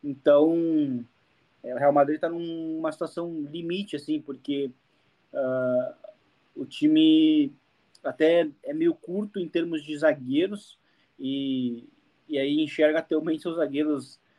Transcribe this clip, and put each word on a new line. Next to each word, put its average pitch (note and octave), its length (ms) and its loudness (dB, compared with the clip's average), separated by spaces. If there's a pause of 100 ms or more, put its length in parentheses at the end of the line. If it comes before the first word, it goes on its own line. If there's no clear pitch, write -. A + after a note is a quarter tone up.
Então, D3 1000 4 (600)
é, B2 100 -10
o - 40 -6
Real C#3+ 160 4
Madrid C#3+ 260 4
tá E3 100 -2
numa D#3+ 640 -6
situação E3 580 -8
limite, E3+ 460 -8
assim, D3 260 -4
porque, C#3 480 -6 (640)
ah, B2+ 640 -2 (600)
o - 100 -8
time D#3 880 4 (520)
até D#3 460 2 (140)
é C#3+ 100 -10
meio E3 200 0
curto G3+ 460 -8
em F3 80 -6
termos E3+ 340 -4
de D3+ 160 -10
zagueiros D3 800 -2 (400)
e, C3 680 -6 (420)
e D3+ 100 -4
aí C#3+ 240 0
enxerga D3+ 380 2
atualmente D#3 420 -2
seus E3 140 -6
zagueiros, D3 640 -2 (200)